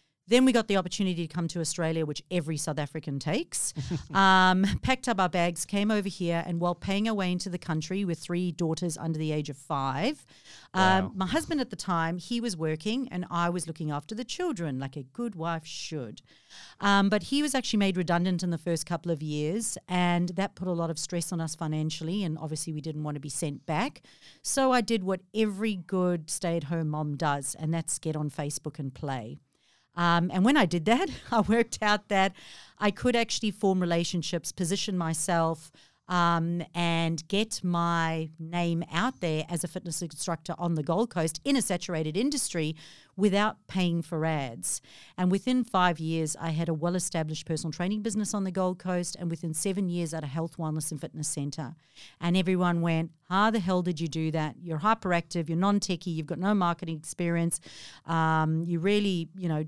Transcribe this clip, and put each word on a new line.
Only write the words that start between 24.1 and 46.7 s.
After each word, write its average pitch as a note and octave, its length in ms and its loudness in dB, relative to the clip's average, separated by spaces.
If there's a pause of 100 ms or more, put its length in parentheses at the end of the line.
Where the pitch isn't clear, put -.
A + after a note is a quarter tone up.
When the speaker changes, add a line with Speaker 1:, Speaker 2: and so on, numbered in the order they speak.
Speaker 1:
So C4 300 2
I B3 80 4
did A3+ 240 0
what F#3 160 -2 (140)
every G#3+ 420 0
good F3 540 0
stay-at-home E3 580 -2
mom D3+ 280 -2
does, C#3+ 440 -2
and D#3+ 120 0
that's E3 280 -2
get D#3 160 -2
on D3+ 140 -2
Facebook D3 500 -6
and C3+ 120 -6
play. C3+ 460 -8 (600)
Um, F3 320 4
and F#3 140 4
when C#4+ 140 6
I G#3+ 80 6
did D#3+ 180 0
that, C4 240 4 (120)
<laughs> - 120 -6
I A#3 80 4
worked A3+ 400 2
out G#3 280 2
that F#3+ 260 4 (440)
I G#3 120 4
could A#3+ 260 0
actually A3+ 340 0
form F#3+ 300 2
relationships, E3+ 720 0
position F#3 460 -2
myself, E3 760 0 (360)
um, E3+ 540 2 (120)
and E3 540 0
get G#3+ 360 -2
my E3+ 640 0 (100)
name E3+ 540 -2
out G#3 280 -2
there D#3 280 -2
as E3+ 160 -4
a D#3 40 -6
fitness F3 340 -8
instructor E3 560 -6
on F3 160 0
the D#3 80 0
Gold F#3 260 2
Coast E3 380 -2
in C#4 100 4
a A#3 60 2
saturated D#3+ 520 -2
industry F3+ 600 0 (400)
without G3+ 400 2 (120)
paying E3+ 340 0
for D#3+ 240 -2
ads. C#3+ 560 -4 (340)
And F#3 160 4
within B3 320 2
five F3+ 340 2
years, D#3+ 400 0
I E3 120 -4
had E3 180 0
a E3 60 0